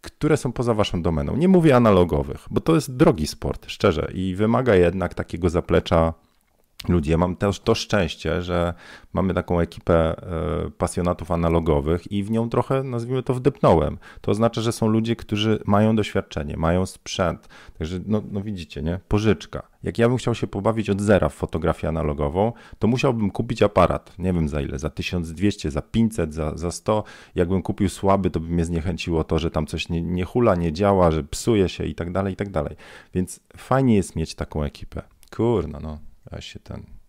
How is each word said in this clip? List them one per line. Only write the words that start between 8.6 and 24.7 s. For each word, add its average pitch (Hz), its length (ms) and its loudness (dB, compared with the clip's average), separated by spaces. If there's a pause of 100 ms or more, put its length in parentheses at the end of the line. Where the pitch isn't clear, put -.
mamy 87 200 0
taką 87 260 0
ekipę, 82 580 0
e, 80 600 -6
pasjonatów 87 540 -2
analogowych 82 800 0
i 101 120 -4
w 101 80 -6
nią 113 180 -2
trochę, 135 340 0
nazwijmy 127 400 -4
to, 131 100 -2
wdepnąłem. 117 640 2 (240)
To 104 100 -2
oznacza, 113 300 0
że 113 100 0
są 113 160 0
ludzie, 113 280 2
którzy 107 500 -2
mają 107 300 4
doświadczenie, 82 640 -4
mają 85 280 2
sprzęt. - 640 -6 (300)
Także, 87 280 -6
no, 107 160 0 (100)
no 98 100 -6
widzicie, 95 400 -10
nie? 85 260 -4
Pożyczka. - 600 0 (160)
Jak 90 140 -6
ja 117 120 4
bym 127 80 2
chciał 117 180 -2
się - 120 -4
pobawić 104 420 -2
od 98 120 0
zera 95 280 4
w - 40 -8
fotografię 82 540 -4
analogową, 78 680 0 (260)
to - 80 2
musiałbym 120 440 0
kupić 117 300 -4
aparat. 87 580 2
Nie 90 140 0
wiem 80 160 2
za 73 120 -2
ile, 69 180 -6